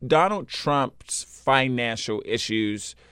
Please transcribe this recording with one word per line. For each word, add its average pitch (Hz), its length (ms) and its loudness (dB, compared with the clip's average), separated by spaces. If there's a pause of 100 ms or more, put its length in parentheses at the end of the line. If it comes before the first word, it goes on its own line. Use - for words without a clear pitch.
Donald 170 420 2
Trump's - 760 -4
financial 123 1000 0
issues, 110 720 -2 (160)